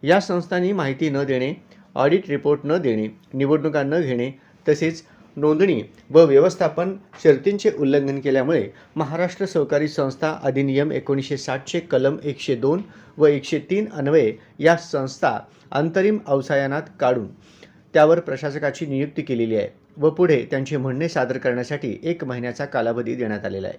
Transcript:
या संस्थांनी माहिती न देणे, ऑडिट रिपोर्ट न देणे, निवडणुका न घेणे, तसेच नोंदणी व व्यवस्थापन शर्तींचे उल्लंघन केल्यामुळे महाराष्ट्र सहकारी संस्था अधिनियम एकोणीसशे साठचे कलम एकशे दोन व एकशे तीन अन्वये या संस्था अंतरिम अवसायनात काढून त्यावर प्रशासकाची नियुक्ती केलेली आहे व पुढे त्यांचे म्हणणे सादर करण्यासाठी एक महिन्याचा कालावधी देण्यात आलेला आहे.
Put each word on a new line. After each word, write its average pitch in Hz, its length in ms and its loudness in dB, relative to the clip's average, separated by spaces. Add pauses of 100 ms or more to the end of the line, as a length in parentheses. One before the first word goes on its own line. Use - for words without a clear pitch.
या 180 140 6
संस्थांनी 180 520 -2
माहिती 151 380 -2
न 139 140 0
देणे, 135 300 -2 (400)
ऑडिट 156 340 2
रिपोर्ट 143 360 0
न 151 120 0
देणे, 110 320 0 (260)
निवडणुका 147 480 0
न 147 180 0
घेणे, 127 300 -2 (380)
तसेच 160 340 0 (340)
नोंदणी 156 460 2 (280)
व 156 100 8
व्यवस्थापन 170 760 4 (260)
शर्तींचे 190 560 4
उल्लंघन 139 420 0
केल्यामुळे 131 500 0 (260)
महाराष्ट्र 165 500 -4
सहकारी 151 420 0
संस्था 151 540 -4
अधिनियम 139 500 0
एकोणीसशे 139 440 -4
साठचे 135 440 -6
कलम 139 440 0
एकशे 143 300 -4
दोन 139 280 0 (340)
व 151 100 4
एकशे 147 320 0
तीन 190 340 -4
अन्वये 139 440 2 (220)
या 160 180 4
संस्था 135 640 -2 (300)
अंतरिम 185 560 0
अवसायनात 139 560 0 (180)
काढून 123 260 2 (680)
त्यावर 160 260 6
प्रशासकाची 147 680 -6
नियुक्ती 143 360 -4
केलेली 117 340 -2
आहे 101 120 -2 (280)
व 151 140 2
पुढे 151 400 2
त्यांचे 135 260 -4
म्हणणे 135 320 -4
सादर 131 300 -2
करण्यासाठी 123 640 -4
एक 165 220 -4
महिन्याचा 123 400 -6
कालावधी 117 500 -2
देण्यात 107 300 -4
आलेला 98 240 -6
आहे. 95 100 -12